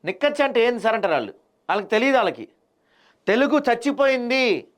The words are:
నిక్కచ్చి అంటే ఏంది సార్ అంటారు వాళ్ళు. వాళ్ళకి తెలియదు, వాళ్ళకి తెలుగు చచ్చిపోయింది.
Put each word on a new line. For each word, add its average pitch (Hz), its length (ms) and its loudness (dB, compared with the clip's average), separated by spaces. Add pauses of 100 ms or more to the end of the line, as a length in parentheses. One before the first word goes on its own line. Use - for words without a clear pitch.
నిక్కచ్చి 285 380 -2
అంటే 240 220 2
ఏంది 240 180 -2
సార్ 220 120 0
అంటారు 190 180 -2
వాళ్ళు. 117 200 -4 (360)
వాళ్ళకి 196 180 -2
తెలియదు, 254 280 2
వాళ్ళకి 180 320 -2 (800)
తెలుగు 262 300 2
చచ్చిపోయింది. 262 1080 0 (100)